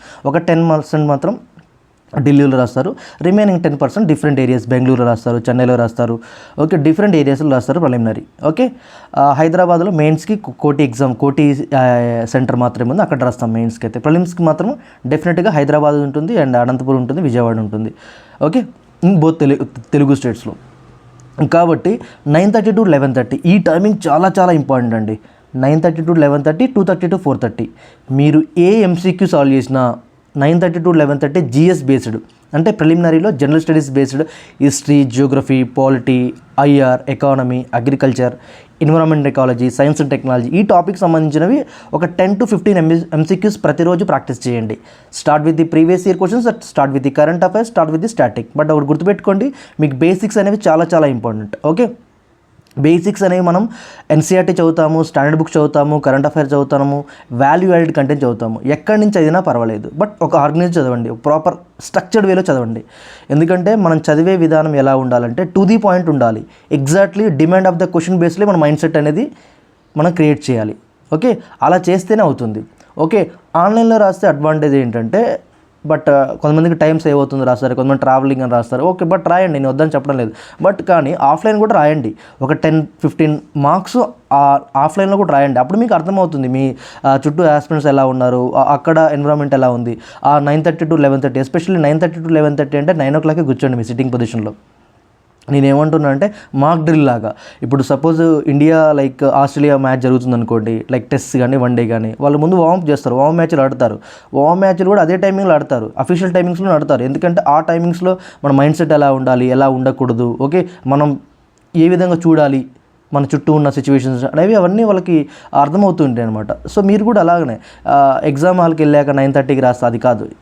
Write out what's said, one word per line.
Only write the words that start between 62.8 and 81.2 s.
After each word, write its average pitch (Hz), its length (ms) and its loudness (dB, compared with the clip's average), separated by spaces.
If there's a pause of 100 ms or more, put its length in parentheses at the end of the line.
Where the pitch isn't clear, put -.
ఎందుకంటే 175 460 2
మనం 170 200 2
చదివే 160 400 2
విధానం 156 400 2
ఎలా 135 200 2
ఉండాలంటే, 123 480 -2
to 190 200 0
the 214 160 4
point 180 300 0
ఉండాలి. 117 360 0 (260)
Exactly 190 560 0
demand 170 400 2
of 180 60 0
the 175 120 -2
question 175 380 0
based 160 220 0
మన 202 100 2
మైండ్ 151 220 2
సెట్ 160 180 -2
అనేది 156 360 -2 (640)
మనం 160 160 0
క్రియేట్ 151 380 0
చేయాలి. 107 260 -2 (380)
ఓకే, 214 240 0 (240)
అలా 156 260 2
చేస్తేనే 190 340 0
అవుతుంది. 113 420 -2 (340)
ఓకే, 165 320 0 (260)
ఆన్‌లైన్లో 220 400 2
రాస్తే 202 300 2
అడ్వాంటేజ్ 151 480 0
ఏంటంటే, 123 640 -2 (480)
but, 151 220 0
ఆ, 139 140 4
కొంతమందికి 156 500 0
టైమ్ 160 260 0
సేవ్ 147 180 2
అవుతుంది 139 260 -2
రాస్తారు, 127 300 0
కొంతమంది 131 260 0
ట్రావెలింగ్ 131 420 0
అని 123 100 -4
రాస్తారు. 120 300 -2
ఓకే, 180 220 -2
but 170 240 -2
రాయండి, 180 240 0
నేను 139 160 -2
వద్దని 147 260 0
చెప్పడం 139 220 -2
లేదు. 117 140 -4 (320)
But 196 220 0
కానీ 165 280 2
ఆఫ్‌లైన్ 180 460 0